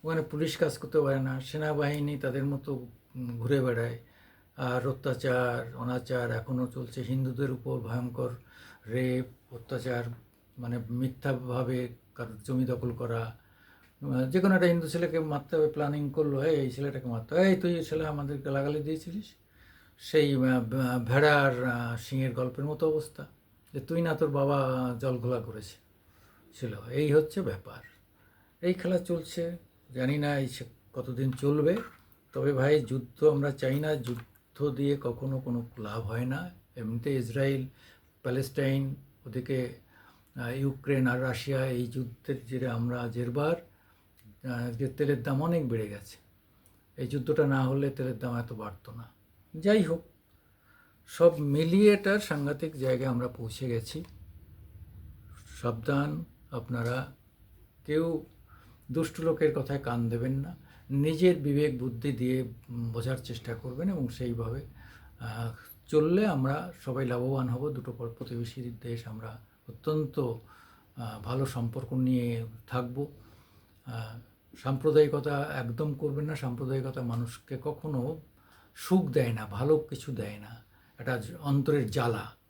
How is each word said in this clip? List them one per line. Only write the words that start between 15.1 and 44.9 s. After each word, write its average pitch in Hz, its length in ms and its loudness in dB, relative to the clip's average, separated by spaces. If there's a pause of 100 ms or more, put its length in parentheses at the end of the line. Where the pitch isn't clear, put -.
মারতে 151 360 -2
হবে, 151 120 6
প্ল্যানিং 147 420 0
করলো, 143 340 0
"এই, 160 120 4
এই 135 160 2
ছেলেটাকে 135 360 -4
মারতে 117 280 -4
হবে, 190 140 8
এই 185 120 4
তুই 175 220 2
ছেলে 156 240 -2
আমাদের 143 340 -4
গালাগালি 143 420 0
দিয়েছিলিস।" 160 420 -6 (720)
সেই, 147 380 4
আহ, 127 60 4 (640)
ভেড়ার, 139 580 6
আহ, 120 340 0
সিংহের 131 360 -2
গল্পের 127 320 -2
মতো 151 260 2
অবস্থা, 151 360 -4 (460)
যে 143 60 -4
"তুই 165 220 -2
না, 160 140 2
তোর 151 140 2
বাবা 135 680 2
জল 127 180 0
ঘোলা 120 220 0
করেছে 107 360 -10 (840)
ছিল।" 117 180 -6 (140)
এই 143 220 4
হচ্ছে 156 280 4
ব্যাপার, - 400 -6 (800)
এই 180 120 2
খেলা 180 260 2
চলছে। 170 580 -4 (360)
জানি 127 240 2
না 147 220 2
এই 135 80 0
সে - 180 -8 (280)
কতদিন 131 380 -2
চলবে। 147 460 4 (560)
তবে 135 200 2
ভাই, 143 280 6
যুদ্ধ - 420 -2
আমরা 143 280 6
চাই 135 280 0
না, 151 160 2
যুদ্ধ 123 760 -6
দিয়ে 139 320 2
কখনো 131 380 -2
কোনো 120 380 -4
লাভ 107 240 -6
হয় 117 240 -2
না। 156 240 -4 (260)
এমনিতে 117 400 -2
ইসরায়েল, 131 520 0 (540)
প্যালেস্টাইন, 135 720 0 (300)
ওদিকে, 127 600 -4 (480)
আহ, 120 140 -4
ইউক্রেন 135 580 0
আর 123 140 2
রাশিয়া, 131 440 0
এই 123 220 -2
যুদ্ধের 120 580 -6
জেরে 127 220 -4
আমরা 120 400 -2
জেরবার, 123 480 0
আহ, - 1120 -10
আজকে 120 200 -4
তেলের 139 360 0